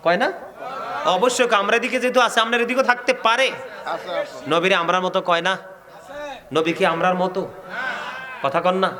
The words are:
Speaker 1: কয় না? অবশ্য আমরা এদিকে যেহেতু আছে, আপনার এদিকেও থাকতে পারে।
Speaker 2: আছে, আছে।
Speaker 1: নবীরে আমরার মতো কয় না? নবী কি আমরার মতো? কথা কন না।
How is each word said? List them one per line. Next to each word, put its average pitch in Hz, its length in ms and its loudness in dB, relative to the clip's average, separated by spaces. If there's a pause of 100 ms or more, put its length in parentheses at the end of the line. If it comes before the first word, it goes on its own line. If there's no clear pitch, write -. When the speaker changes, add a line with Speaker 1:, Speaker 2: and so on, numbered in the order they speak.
Speaker 1:
কয় 180 140 4
না? 277 160 0 (720)
অবশ্য 233 460 2
আমরা 208 260 4
এদিকে 233 240 0
যেহেতু 247 200 4
আছে, 233 200 4
আপনার 233 200 2
এদিকেও 247 220 2
থাকতে 247 320 2
পারে। 240 360 2 (340)
Speaker 2:
আছে, 170 300 -6
আছে। 135 340 -6
Speaker 1:
নবীরে 170 260 2
আমরার 175 280 2
মতো 185 180 0
কয় 175 200 2
না? 185 180 0 (960)
নবী 165 180 2
কি 185 140 2
আমরার 175 280 2
মতো? 180 360 -2 (920)
কথা 143 180 2
কন 180 140 4
না। 190 260 2